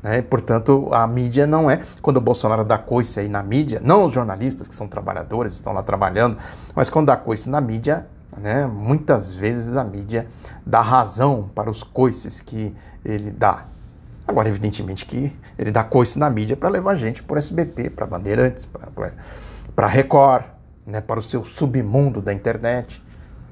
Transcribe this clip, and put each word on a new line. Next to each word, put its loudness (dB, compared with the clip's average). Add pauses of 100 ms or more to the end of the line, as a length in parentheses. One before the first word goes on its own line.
né? 0
Portanto, 2
a 4
mídia 2
não 4
é, 2 (220)
quando 4
o 4
Bolsonaro 2
dá 4
coice -2
aí -4
na -4
mídia, 0
não 8
os 0
jornalistas -2
que -14
são -8
trabalhadores, -6
estão -8
lá -2
trabalhando, 2 (380)
mas 4
quando 4
dá 8
coice -4
na 0
mídia, -2 (320)
né, 0
muitas 0
vezes -2
a 0
mídia -6 (360)
dá 4
razão 2
para -2
os -6
coices -2
que -8 (280)
ele -6
dá. 0 (640)
Agora, 2
evidentemente -4
que -6 (220)
ele -2
dá 2
coice 2
na 2
mídia -2
pra -2
levar 0
gente -4
pro -2
S -6
B 0
T, -6
pra -6
Bandeirantes, 0
pra, -16
pra, -8 (680)
pra 2
Record, 6 (400)
né, -8
para -4
o -8
seu -6
submundo 0
da -4
internet, -4 (480)